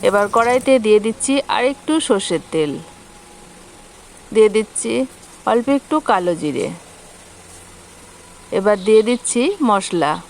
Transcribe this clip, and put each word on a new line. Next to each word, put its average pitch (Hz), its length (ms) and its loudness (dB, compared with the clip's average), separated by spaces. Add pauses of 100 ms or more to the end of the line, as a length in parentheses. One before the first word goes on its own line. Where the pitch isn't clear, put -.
এবার 202 180 2 (100)
কড়াইতে 247 380 2 (120)
দিয়ে 214 200 6
দিচ্ছি 226 280 -4 (220)
আর 226 80 0 (100)
একটু 311 200 -4 (140)
সর্ষের 190 360 -2 (100)
তেল, 151 180 -2 (1600)
দিয়ে 214 240 4
দিচ্ছি 220 360 -4 (600)
অল্প 233 160 0 (120)
একটু - 160 -6 (140)
কালো 180 320 0
জিরে। 147 260 -4 (1800)
এবার 202 260 0 (100)
দিয়ে 220 200 6
দিচ্ছি 240 340 -2 (280)
মশলা 175 420 0 (180)